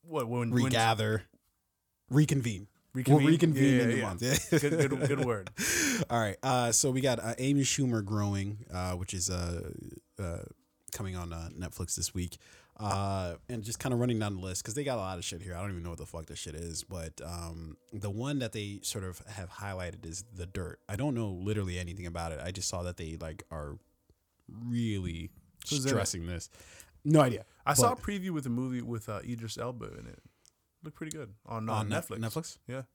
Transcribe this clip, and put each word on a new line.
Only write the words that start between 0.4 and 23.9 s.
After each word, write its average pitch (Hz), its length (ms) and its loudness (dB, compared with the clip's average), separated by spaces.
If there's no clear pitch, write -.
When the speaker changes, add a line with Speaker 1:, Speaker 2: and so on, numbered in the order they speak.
Speaker 1:
when 123 120 6
Speaker 2:
Regather. 113 600 4
Reconvene. 123 580 2
Speaker 1:
Reconvene? 131 300 6
Speaker 2:
We'll 147 80 8
reconvene 143 440 8
Speaker 1:
Yeah, 123 80 8
Speaker 2:
in 113 60 6
Speaker 1:
yeah, 117 60 4
Speaker 2:
a - 40 2
Speaker 1:
yeah. 120 40 0
Speaker 2:
month. 113 460 0
<laughs> 156 120 6
Speaker 1:
Good, 147 280 4
good, 139 180 2
good 139 180 2
word. 104 240 0
Speaker 2:
All 120 100 4
right. 101 240 2
Uh, 123 280 4
so 131 200 4
we 127 100 2
got, 131 180 4
uh, 113 180 -4
Amy 139 240 4
Schumer 123 420 2
growing, 101 540 0
uh, 92 200 -2
which 92 200 -4
is, 92 160 0
uh, 87 400 -2
uh, 87 180 -4
coming 95 240 -6
on, 87 180 -6
uh, 82 240 -8
Netflix 90 380 -6
this - 180 -4
week. 90 240 -4
Uh, 98 600 -2
and 113 140 -6
just 110 140 -6
kinda 127 180 0
running 120 220 2
down 104 180 0
the 90 60 -6
list 92 220 -6
'cause 113 100 -8
they 143 100 -2
got 135 140 0
a 104 40 -2
lot 92 180 -4
of 85 40 -8
shit 85 200 -8
here. 92 120 -8
I 85 60 -4
don't 101 80 -4
even 87 140 -6
know 85 80 -6
what 82 80 -10
the 76 80 -10
fuck 82 180 -8
this - 140 -12
shit 76 160 -8
is, 82 280 -8
but, 82 400 -10
um, 82 540 -10
the 104 160 -4
one 131 300 -2
that 113 120 -4
they 101 300 -6
sort - 220 -6
of 90 240 -8
have 98 240 -10
highlighted 92 560 -8
is 85 160 -10
The 90 140 -8
Dirt. 87 320 -8
I 104 60 -4
don't 127 180 0
know 113 160 0
literally 95 480 -2
anything 87 300 -6
about 85 240 -4
it. 76 120 -6
I 85 80 -4
just 92 160 -4
saw 90 140 -2
that 90 160 -4
they, 80 200 -6
like, 80 340 -8
are 73 260 -8